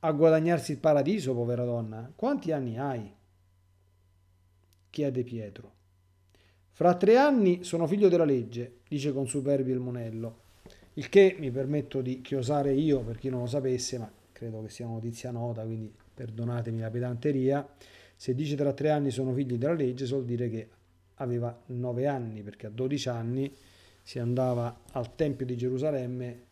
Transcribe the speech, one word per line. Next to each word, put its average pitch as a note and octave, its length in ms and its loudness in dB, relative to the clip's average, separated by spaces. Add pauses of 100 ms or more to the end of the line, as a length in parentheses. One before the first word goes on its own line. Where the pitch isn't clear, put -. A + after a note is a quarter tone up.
"A D#3+ 120 0
guadagnarsi D#3+ 580 4
il C#3 80 -4
paradiso, D3 560 2
povera A#2+ 300 -2
donna, A#2 500 -6
quanti C4 380 -2
anni B2 260 -4
hai?" A#2+ 340 -6 (1800)
chiede C3+ 360 -2
Pietro. A2+ 480 -12 (960)
"Fra F3 240 4
tre F#3+ 220 6
anni A3 480 4
sono E3 240 0
figlio G3+ 200 6
della E3+ 160 6
legge", A#2+ 640 -2
dice C#3+ 240 -2
con C3+ 140 -2
superbio C3+ 480 0
il B2+ 60 -2
monello, A#2 600 -8 (520)
il C#3 140 -8
che F#3+ 280 8
mi D3 140 -4
permetto C#3 500 -2
di B2+ 200 -4
chiosare C#3 540 0
io, C#3+ 260 4
per A2+ 180 -6
chi C3+ 100 -4
non B2+ 120 -2
lo A#2+ 60 -4
sapesse, B2+ 520 -2
ma A2 120 -8 (200)
credo A2 320 -10
che A2 60 -10
sia A#2+ 180 -10
una A#2 80 -6
notizia A#2 380 -8
nota, A#2 320 -6
quindi A2 280 -6 (260)
perdonatemi A#2 600 -4
la A2 100 -4
pedanteria. C3 840 0 (420)
Se - 180 -4
dice C#3+ 220 -2
"tra C#3 160 2
tre C#3+ 180 0
anni D3 200 2
sono B2+ 220 -2
figli B2 240 -2
della C#3 180 0
legge", C3+ 320 -2
vuol C3 180 -2
dire A#2+ 240 -2
che A2 200 -6 (480)
aveva A#2+ 400 -4 (100)
nove B2 400 -2
anni, A#2 360 -4
perché G2+ 240 -12
a G#2+ 40 -10
dodici C3 380 -2
anni B2 440 -2 (500)
si - 160 -12
andava A#2+ 600 0 (120)
al A#2+ 220 -6
Tempio C#3+ 300 0
di B2 120 -4
Gerusalemme B2 960 -4